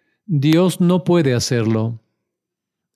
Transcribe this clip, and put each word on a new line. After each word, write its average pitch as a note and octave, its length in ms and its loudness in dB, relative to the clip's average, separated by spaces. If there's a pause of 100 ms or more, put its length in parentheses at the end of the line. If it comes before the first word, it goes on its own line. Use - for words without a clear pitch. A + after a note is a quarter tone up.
(260)
Dios D#3+ 560 0
no F3+ 220 2
puede E3+ 300 2
hacerlo. A2+ 680 -2 (960)